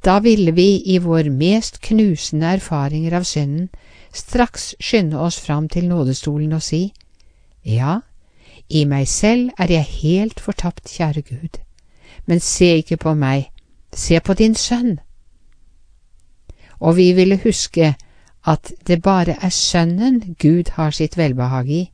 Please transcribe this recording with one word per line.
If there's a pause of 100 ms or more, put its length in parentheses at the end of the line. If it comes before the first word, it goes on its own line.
Da
ville
vi
i
vår
mest
knusende
erfaringer
av
synden (460)
straks
skynde
oss
fram
til
nådestolen
og
si, (680)
"Ja, (680)
i
meg
selv
er
jeg (120)
helt
fortapt,
kjære
Gud, (680)
men
se
ikke
på
meg, (420)
se
på
din
sønn." (1800)
Og
vi
ville
huske (520)
at (140)
det
bare
er
sønnen
Gud
har
sitt
velbehag
i (120)